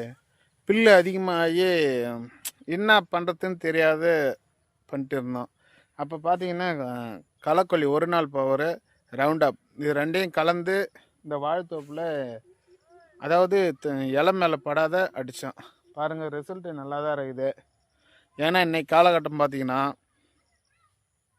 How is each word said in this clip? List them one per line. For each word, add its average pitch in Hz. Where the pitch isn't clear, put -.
பில்லு 214
அதிகமாகி 180
என்ன 196
பண்றதுன்னு 175
தெரியாத 160
பண்ணிட்டு 139
இருந்தோம். 123
அப்ப 147
பார்த்தீங்கன்னா, 180
அஹ், 120
களக்கொல்லி 165
ஒரு 151
நாள் 165
பவரு, 135
ரவுண்ட் 147
அப் 127
இது 147
ரெண்டையும் 165
கலந்து 175
இந்த 147
வாழைத்தோப்புல, 156
அதாவது 180
த-, 151
இலை 147
மேல 170
படாத 156
அடிச்சோம். 131
பாருங்க, 156
ரிசல்ட் 175
நல்லா 143
தான் 151
இருக்குது. 131
ஏன்னா, 165
இன்னைக்கு 160
காலகட்டம் 160
பார்த்தீங்கன்னா, 135